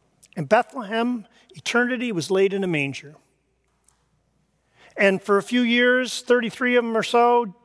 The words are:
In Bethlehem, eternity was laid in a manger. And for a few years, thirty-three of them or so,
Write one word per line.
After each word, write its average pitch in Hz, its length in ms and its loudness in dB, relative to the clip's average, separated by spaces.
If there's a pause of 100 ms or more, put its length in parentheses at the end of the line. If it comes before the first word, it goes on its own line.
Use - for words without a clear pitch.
(360)
In 170 80 -6
Bethlehem, 226 840 -2 (260)
eternity 240 600 -4
was 170 180 -6
laid 196 220 2
in 196 140 -4
a - 20 -4
manger. 143 480 -6 (1800)
And 196 240 2
for 202 160 2
a 196 60 0
few 247 180 0
years, 247 600 0
thirty-three 247 540 0
of 240 80 4
them 226 140 -4
or 214 40 2
so, 240 640 2